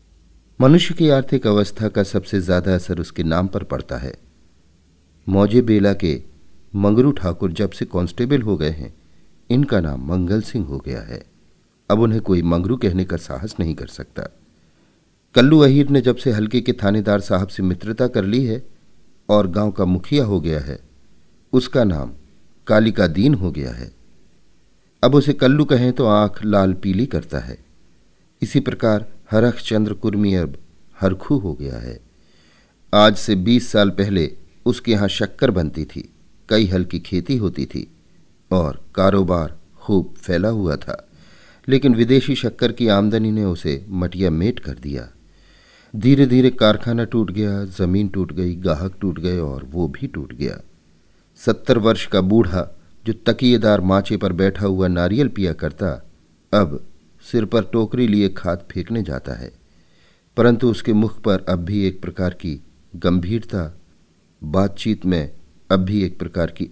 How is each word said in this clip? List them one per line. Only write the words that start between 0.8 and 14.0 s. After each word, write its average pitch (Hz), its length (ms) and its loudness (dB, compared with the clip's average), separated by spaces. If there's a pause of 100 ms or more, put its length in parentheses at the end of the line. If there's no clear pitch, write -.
की 160 140 2
आर्थिक 135 380 2
अवस्था 104 420 0
का 101 140 0
सबसे 98 380 -2
ज्यादा 90 340 2
असर 87 240 -2
उसके 85 240 -6
नाम 82 240 0
पर 98 180 -6
पड़ता 65 320 -8
है। 64 180 -10 (1120)
मौजे 101 340 4
बेला 104 320 4
के 80 280 -2 (520)
मंगरू 104 360 4
ठाकुर 92 420 -2
जब 98 180 -2
से - 140 -10
कांस्टेबल 120 580 -2
हो 104 140 -2
गए 76 140 -2
हैं, 76 240 -10 (560)
इनका 123 300 2
नाम 69 260 -4
मंगल 92 360 0
सिंह 107 240 -6
हो 67 120 -8
गया 64 220 -10
है। 104 240 -14 (640)
अब 107 100 2
उन्हें 110 220 2
कोई 90 200 2
मंगरू 87 340 0
कहने 92 280 0
का 92 120 -6
साहस 82 440 -10
नहीं 82 140 -2
कर - 120 -12
सकता। - 360 -14 (1120)